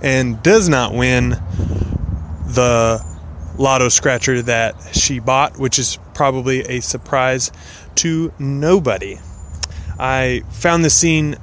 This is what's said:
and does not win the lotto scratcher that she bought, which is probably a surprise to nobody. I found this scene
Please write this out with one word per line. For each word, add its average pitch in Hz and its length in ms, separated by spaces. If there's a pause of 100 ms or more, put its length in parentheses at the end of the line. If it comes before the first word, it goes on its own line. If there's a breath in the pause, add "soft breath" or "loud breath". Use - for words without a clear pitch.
and 127 360
does 196 280
not 127 260
win 123 360
the - 1700 (540)
lotto 131 300
scratcher 127 540
that 113 340 (180)
she - 240
bought, 131 400
which 135 220
is - 180 (160)
probably 131 460
a 127 180
surprise 131 720 (460 loud breath)
to 160 420
nobody. 139 800 (800 loud breath)
I 131 440 (100)
found 170 320
this 151 100
scene 156 480